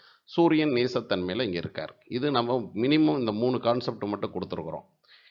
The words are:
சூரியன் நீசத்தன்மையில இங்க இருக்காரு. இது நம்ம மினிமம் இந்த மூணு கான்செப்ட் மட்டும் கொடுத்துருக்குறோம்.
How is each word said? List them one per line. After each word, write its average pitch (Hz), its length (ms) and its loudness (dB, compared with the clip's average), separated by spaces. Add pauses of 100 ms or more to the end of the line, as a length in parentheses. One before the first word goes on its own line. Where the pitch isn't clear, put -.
(240)
சூரியன் 156 460 4
நீசத்தன்மையில 120 720 0
இங்க 92 180 -2
இருக்காரு. 80 340 -8 (140)
இது 127 240 -2
நம்ம 120 420 0
மினிமம் 147 460 2
இந்த 113 120 0
மூணு 120 280 0
கான்செப்ட் 117 440 -2
மட்டும் 104 300 -4
கொடுத்துருக்குறோம். 85 500 -8 (480)